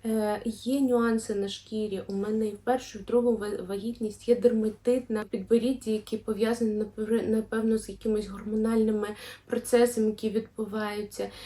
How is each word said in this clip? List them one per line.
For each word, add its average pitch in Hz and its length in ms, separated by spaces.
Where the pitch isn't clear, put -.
е, 214 400
є 240 360
нюанси 233 540
на 202 140
шкірі, 208 580
у 196 60
мене 214 340
і 202 80
в - 40
першу, 254 400
і 196 40
в - 20
другу 233 320
ва-, 208 320
вагітність 214 600
є 240 80
дерматит 226 720
на 214 140
підборідді, 226 680
який 214 260
пов'язаний, 220 680
напевно, 220 500
з 214 100
якимись 208 400
гормональними 214 800
процесами, 240 600
які 214 240
відбуваються. 208 1000